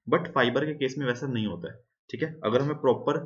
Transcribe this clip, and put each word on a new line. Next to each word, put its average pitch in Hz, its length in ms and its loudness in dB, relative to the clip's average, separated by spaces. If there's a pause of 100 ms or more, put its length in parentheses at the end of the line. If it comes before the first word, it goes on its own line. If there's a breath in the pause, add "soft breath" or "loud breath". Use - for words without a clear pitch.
but 165 280 0
fiber 127 320 2
के 151 100 -4
case 131 220 -2
में 139 80 -2
वैसा 123 200 -2
नहीं 113 200 0
होता 85 260 -6
है, - 60 -20 (320)
ठीक 120 120 -8
है। 156 120 -2 (100)
अगर 120 180 4
हमें 143 180 -2
proper 135 460 4